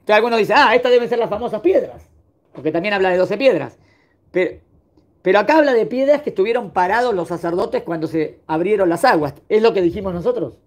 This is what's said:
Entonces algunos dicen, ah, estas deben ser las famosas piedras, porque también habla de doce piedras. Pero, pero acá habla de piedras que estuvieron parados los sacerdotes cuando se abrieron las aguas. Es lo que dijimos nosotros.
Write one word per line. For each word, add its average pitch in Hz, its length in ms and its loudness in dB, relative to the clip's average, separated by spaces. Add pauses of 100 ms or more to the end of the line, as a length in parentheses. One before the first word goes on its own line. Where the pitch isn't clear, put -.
Entonces 208 160 0
algunos 226 220 2
dicen, 202 200 2
ah, 240 160 4
estas 247 180 2
deben 240 160 2
ser 233 100 -2
las 226 120 -2
famosas 208 320 -6
piedras, 262 400 0 (500)
porque 143 180 -6
también 170 220 -2
habla 190 160 0
de 180 80 0
doce 185 220 -2
piedras. 180 400 0 (540)
Pero, 180 280 -2 (600)
pero 185 160 4
acá 285 180 2
habla 294 160 4
de 220 140 2
piedras 269 340 2
que 262 80 -8
estuvieron 220 440 -2
parados 208 420 0
los 175 140 -4
sacerdotes 175 540 -4
cuando 160 240 -8
se 151 400 -6
abrieron 180 440 0
las 170 160 0
aguas. 156 260 2 (160)
Es 214 140 2
lo 226 100 4
que - 80 -2
dijimos 180 320 -2
nosotros. 175 540 -6